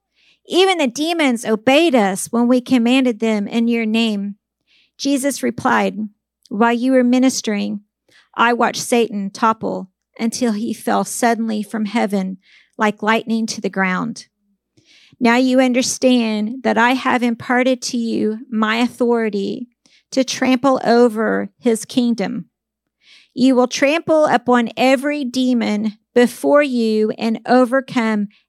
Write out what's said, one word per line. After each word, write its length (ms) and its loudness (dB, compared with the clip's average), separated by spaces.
even 300 2
the 100 2
demons 560 -2
obeyed 520 2
us 320 0
when 200 0
we 140 2
commanded 580 2
them 280 -2
in 200 -2
your 180 0
name.' 520 -2
Jesus 440 -2
replied, 680 -2
'While 240 0
you 180 0
were 120 4
ministering, 760 0
I 180 2
watched 280 -2
Satan 500 -2
topple 600 -4
until 320 -2
he 220 -6
fell 300 -2
suddenly 600 -2
from 220 -6
heaven 520 -2
like 240 -2
lightning 460 -2
to 120 -8
the 100 -4
ground. 580 -4
Now 180 4
you 240 4
understand 1000 0
that 140 0
I 160 4
have 300 0
imparted 600 0
to 140 -6
you 520 -4
my 280 0
authority 880 -2
to 120 0
trample 600 0
over 760 2
his 280 -2
kingdom. 640 -4
You 220 4
will 120 4
trample 580 0
upon 500 2
every 480 0
demon 760 -2
before 500 2
you 540 0
and 280 -2
overcome 840 0